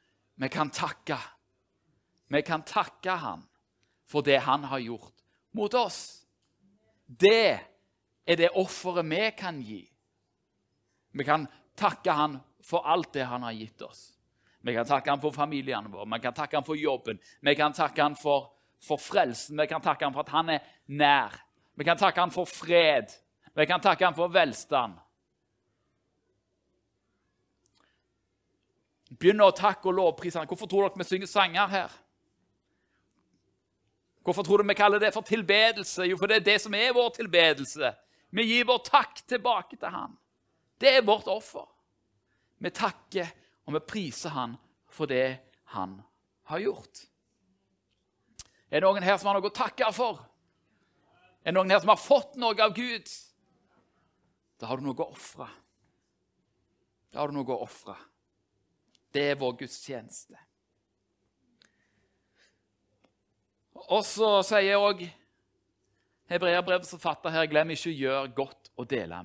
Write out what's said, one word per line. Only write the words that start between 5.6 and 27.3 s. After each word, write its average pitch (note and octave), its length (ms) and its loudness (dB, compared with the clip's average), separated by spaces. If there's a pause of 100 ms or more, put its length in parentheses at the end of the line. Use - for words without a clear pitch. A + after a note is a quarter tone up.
oss. - 480 -4 (880)
Det F#3 560 4 (640)
er E3+ 80 6
det E3+ 160 4
offeret F3+ 560 -2
vi F3+ 140 0 (100)
kan F3+ 300 -10
gi. G#2+ 160 -12 (1400)
Vi C#3 80 -6
kan D3 220 0 (260)
takke F#3+ 400 0
han D3 220 0 (260)
for - 240 -4
alt D#3+ 300 0
det C3 100 -2
han B2 160 -8
har A2+ 140 -8
gitt A2 260 -16
oss. - 380 -20 (420)
Vi A#2+ 160 -4
kan A#2 120 0
takke C3+ 220 2
han C#3+ 120 0
for D3 100 -2
familiene C3+ 560 -6
våre, G#2 220 -14
vi A#2 100 -6
kan A#2+ 160 -4
takke D3+ 220 -4
han C3+ 80 -4
for D#3 100 -6
jobben, C3+ 440 -4 (200)
vi C#3+ 160 2
kan D3+ 160 2
takke D#3 300 0
han D3 160 2
for, C#3+ 320 0 (340)
for D3+ 160 -4
frelsen, C#3+ 560 -2
vi D3+ 140 0
kan D#3+ 100 -6
takke D3+ 240 -2
han C#3 80 -2
for C#3+ 140 -6
at - 80 -12
han E3 220 2
er - 100 -6 (200)
nær. C#3+ 520 2 (420)
Vi D3 60 -2
kan E3+ 100 4
takke F#3 240 2
han F3 140 0
for F3+ 100 -2
fred, D#3 680 2 (420)
vi D3+ 100 4
kan F3+ 140 0
takke F#3 240 4
han E3+ 120 4
for E3+ 160 0
velstand. C3 680 0 (4000)